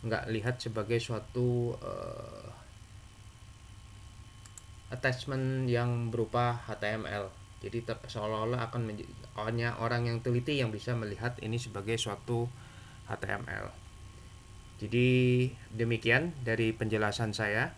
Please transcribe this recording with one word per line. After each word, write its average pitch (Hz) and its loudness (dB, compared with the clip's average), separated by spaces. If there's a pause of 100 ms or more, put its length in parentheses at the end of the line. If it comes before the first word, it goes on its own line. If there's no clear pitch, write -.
nggak 110 0
lihat 117 0
sebagai 110 2
suatu, 120 0
eh, - -6 (2500)
attachment 131 2
yang 120 4
berupa 120 4
H 110 -6
T - -2
M 110 0
L. 101 -2 (320)
Jadi, 110 -2
ter-, - -6
seolah-olah 110 0
akan 117 -2
menj-, 104 -8 (320)
hanya 117 0
orang 120 2
yang 117 2
teliti 123 2
yang 110 2
bisa 104 -4
melihat 110 -2
ini 110 0
sebagai 113 0
suatu 117 0 (560)
H 110 -2
T - -4
M - -2
L. 50 -4 (1120)
Jadi, 123 6 (240)
demikian 117 4
dari 113 4
penjelasan 107 2
saya. 107 2